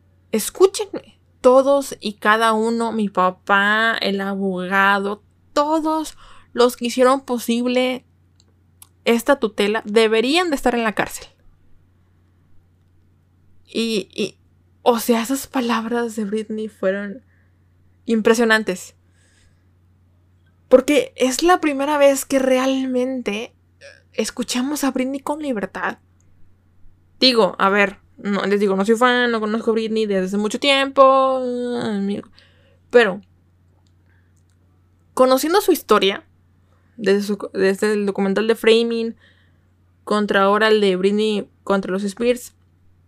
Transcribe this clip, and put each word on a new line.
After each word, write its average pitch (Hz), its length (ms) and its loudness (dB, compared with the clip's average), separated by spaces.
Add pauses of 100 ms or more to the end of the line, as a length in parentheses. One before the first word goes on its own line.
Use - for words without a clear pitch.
(320)
Escúchenme". - 880 -2 (220)
Todos 269 580 4
y 214 140 -6
cada 220 400 2
uno, 226 380 -2
mi 214 180 -2
papá, 202 920 0
el 196 200 -2
abogado, 196 1000 -2 (320)
todos 311 640 -2 (340)
los 240 240 2
que 240 120 -8
hicieron 254 340 2
posible 247 840 -2 (1000)
esta 233 340 2
tutela 214 460 -2
deberían 226 640 2
de 294 60 -2
estar 254 180 0
en 240 100 -4
la 220 100 -2
cárcel. - 340 -8 (2500)
Y, 226 480 -4
y, - 240 -6 (520)
o 233 100 0
sea, 226 220 0
esas 269 260 -6
palabras 233 680 -4
de 220 80 -6
Britney 214 460 -6
fueron 202 560 -6 (800)
impresionantes. 220 880 0 (1700)
Porque - 480 4
es 254 260 -2
la 359 160 4
primera 294 380 -2
vez 277 260 4
que 269 160 -2
realmente 262 1120 -2 (600)
escuchamos 247 720 -4
a 262 60 2
Britney 269 280 -4
con 294 220 -8
libertad. 202 560 -6 (1200)
Digo, 226 400 2
a 196 80 2
ver, 202 320 0 (160)
no, 196 300 -4
les 196 160 0
digo, 190 160 0
no 196 80 0
soy 226 100 2
fan, 247 340 0
no 226 120 -2
conozco 226 300 -2
a - 20 0
Britney 220 320 -2
desde 190 220 -2
hace 196 100 -4
mucho 208 200 -2
tiempo, 269 840 2 (1500)
pero 220 300 4 (1900)
conociendo 269 460 2
su 392 140 2
historia, 208 500 2 (720)
desde 202 280 0
su, 202 300 -6
desde 196 380 0
el 208 140 -2
documental 196 420 -2
de 226 80 2
Framing, 226 600 0 (880)
contra 208 380 2
ahora 208 260 4
el 214 100 4
de 202 160 2
Britney 202 540 0 (160)
contra 196 260 -2
los 208 140 -4
Spears, 240 480 -2 (540)